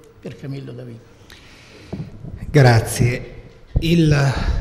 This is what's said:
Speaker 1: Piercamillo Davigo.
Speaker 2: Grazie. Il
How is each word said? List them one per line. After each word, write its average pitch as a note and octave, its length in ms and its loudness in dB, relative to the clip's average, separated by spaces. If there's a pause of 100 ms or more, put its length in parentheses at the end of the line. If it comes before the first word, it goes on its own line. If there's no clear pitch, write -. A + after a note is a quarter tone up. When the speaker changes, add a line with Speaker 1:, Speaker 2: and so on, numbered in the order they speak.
(180)
Speaker 1:
Piercamillo C3+ 540 -14
Davigo. A#2+ 380 -18 (1400)
Speaker 2:
Grazie. A#2+ 840 2 (440)
Il D3+ 520 4 (280)